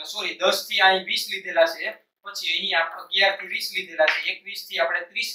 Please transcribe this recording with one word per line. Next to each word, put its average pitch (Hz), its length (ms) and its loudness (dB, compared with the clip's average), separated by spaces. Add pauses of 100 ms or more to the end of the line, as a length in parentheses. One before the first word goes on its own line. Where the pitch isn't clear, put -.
sorry, - 340 -6
દસ - 300 2
થી 208 120 0
અહીં 190 240 6
વીસ - 260 -4
લીધેલા 180 360 2
છે, - 240 -2 (340)
પછી 175 340 -4
અહીં 190 200 0
આપણે 165 240 -2
અગિયાર 196 360 2
થી 185 80 -12
વીસ - 260 -6
લીધેલા 170 340 2
છે, - 240 2
એકવીસ - 380 -10
થી 190 100 -4
આપણે 170 220 2
ત્રીસ - 340 -6